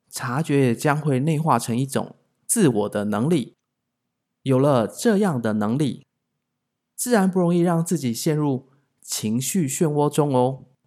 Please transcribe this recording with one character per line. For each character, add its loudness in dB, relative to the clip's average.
察 -6
觉 2
也 0
将 -2
会 -2
内 0
化 2
成 -4
一 -2
种 -6
自 2
我 0
的 -4
能 0
力。 -2
有 2
了 4
这 0
样 0
的 -2
能 -2
力， -4
自 -4
然 4
不 0
容 2
易 4
让 2
自 -2
己 -2
陷 -2
入 -2
情 -4
绪 -2
漩 0
涡 0
中 0
哦。 0